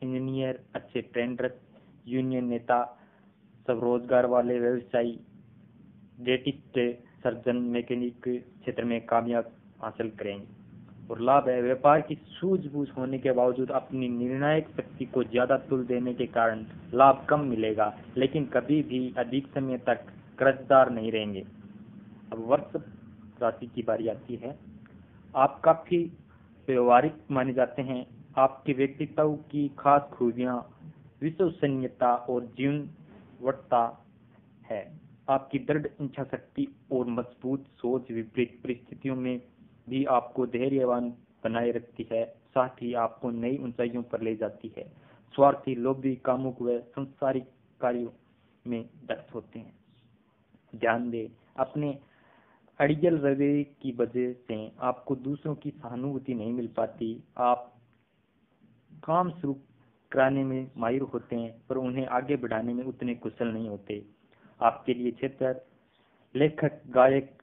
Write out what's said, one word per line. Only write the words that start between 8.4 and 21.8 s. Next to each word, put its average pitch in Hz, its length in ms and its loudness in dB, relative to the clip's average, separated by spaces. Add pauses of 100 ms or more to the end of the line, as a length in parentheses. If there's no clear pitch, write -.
में 117 220 -2
कामयाब 117 460 0 (300)
हासिल 110 280 -6
करेंगे। 101 360 -10 (640)
और 110 100 -6
लाभ 131 280 6
है, 127 140 2
व्यापार 139 380 6
की 156 140 -6
सूझबूझ 147 760 -4
होने 131 280 -4
के 131 140 2
बावजूद 127 380 4
अपनी 131 380 -2
निर्णायक 135 600 0
शक्ति - 360 -8
को 120 200 0
ज्यादा 123 340 2
तुल 131 280 -2
देने 123 280 -2
के 123 120 -4
कारण 110 400 0 (280)
लाभ 135 340 8
कम 151 120 4
मिलेगा, 110 580 0 (180)
लेकिन 135 300 0
कभी 139 360 2
भी 127 360 -4
अधिक 127 280 -2
समय 131 320 -4
तक 117 280 0 (320)
कर्जदार 131 520 6
नहीं 113 220 -2
रहेंगे। 104 280 -2 (920)